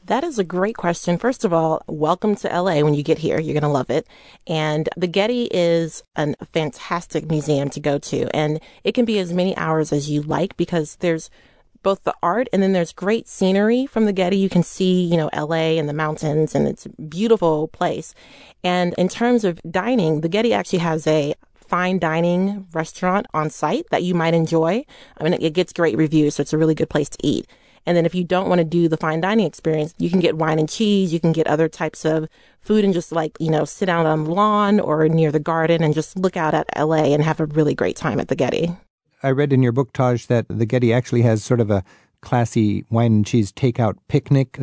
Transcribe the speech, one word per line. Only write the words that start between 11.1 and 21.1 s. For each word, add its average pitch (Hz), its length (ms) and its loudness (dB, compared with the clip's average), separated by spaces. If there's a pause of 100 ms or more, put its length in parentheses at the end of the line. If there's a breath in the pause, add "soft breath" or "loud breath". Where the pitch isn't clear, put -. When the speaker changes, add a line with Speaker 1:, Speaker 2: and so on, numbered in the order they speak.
Speaker 1:
both 190 180 0
the - 180 -4
art 196 320 0
and 190 100 2
then 190 100 2
there's 175 200 0
great 214 360 -4
scenery 208 580 2
from 226 200 0
the 208 60 2
Getty. 185 260 0
You 190 100 2
can 170 160 2
see, 185 400 0
you 175 120 0
know, 156 160 0
L 151 220 -4
A 160 240 0
and 151 100 -2
the 147 60 -4
mountains, 156 600 -2
and 143 100 2
it's - 200 -6
a - 40 -16 (120)
beautiful 160 680 0
place. - 460 -6 (500 loud breath)
And 180 340 0
in 180 100 2
terms 240 360 0
of 170 160 0 (100)
dining, 185 520 0
the 165 60 0
Getty 220 240 2
actually - 280 0
has 160 260 -2
a 156 280 2 (200)